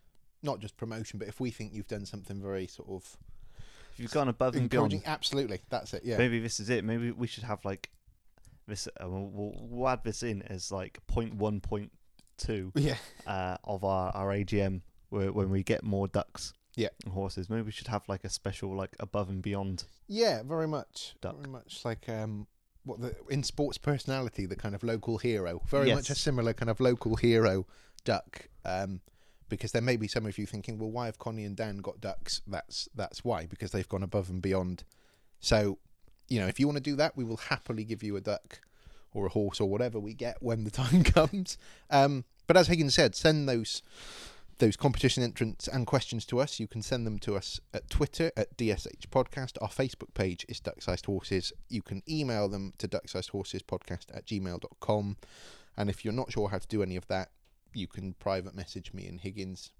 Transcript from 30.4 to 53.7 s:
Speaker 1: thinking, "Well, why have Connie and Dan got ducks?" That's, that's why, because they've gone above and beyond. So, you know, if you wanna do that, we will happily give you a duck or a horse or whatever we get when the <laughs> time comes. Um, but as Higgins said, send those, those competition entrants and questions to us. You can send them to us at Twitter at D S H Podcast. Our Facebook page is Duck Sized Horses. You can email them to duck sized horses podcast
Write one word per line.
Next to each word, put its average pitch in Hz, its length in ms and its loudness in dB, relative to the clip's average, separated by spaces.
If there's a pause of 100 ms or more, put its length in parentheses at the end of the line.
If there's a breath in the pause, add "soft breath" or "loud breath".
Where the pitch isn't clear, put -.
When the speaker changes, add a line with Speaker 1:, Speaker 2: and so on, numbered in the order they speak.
Speaker 1:
thinking, 107 320 -8
"Well, 110 120 -4
why 120 140 -4
have 110 140 -6
Connie 110 260 -6
and 101 100 -6
Dan 104 220 -4
got 98 240 -8
ducks?" - 460 -2
That's, - 480 -6
that's - 280 -6
why, 92 220 0
because 95 260 -8
they've 95 160 -2
gone 95 160 -2
above 92 260 0
and 92 120 -4
beyond. 92 420 2 (560 soft breath)
So, 104 380 4 (500)
you 120 120 2
know, 92 80 2
if 98 120 0
you 139 80 6
wanna 147 120 0
do 143 160 -2
that, 151 200 2
we 131 80 -2
will 113 140 -4
happily 117 480 -2
give 107 180 -6
you 101 120 -2
a 98 60 -4
duck - 400 -4 (520 soft breath)
or 101 140 0
a - 20 -2
horse 104 300 2
or 101 100 4
whatever 113 300 0
we 107 140 -6
get 117 280 -6
when 113 220 0
the 107 80 -2
<laughs> 127 120 0
time 151 200 8
comes. 180 540 6 (320 loud breath)
Um, 139 360 6 (220)
but 165 100 10
as 175 100 12
Higgins 160 280 6
said, 135 200 8
send 156 320 6
those, 120 360 0 (720 loud breath)
those 107 180 8
competition 131 460 4
entrants 117 460 -2
and 127 180 0
questions 120 400 0
to 120 140 2
us. 143 200 0
You 110 80 -4
can 113 140 -6
send 117 240 -2
them 107 140 -2
to 104 180 0
us - 220 -6 (120)
at - 180 -6
Twitter 165 460 2
at - 220 0
D 110 140 2
S - 200 -2
H - 200 -16
Podcast. 131 500 0
Our 107 80 -2
Facebook - 460 -4
page 95 340 0
is - 100 -8
Duck - 220 -8
Sized - 240 -4
Horses. 95 480 0 (160)
You 110 140 -2
can 98 260 -6
email 123 400 2
them 98 300 -4
to 104 80 -2
duck 92 220 -4
sized 92 200 -6
horses 92 320 -6
podcast - 500 -6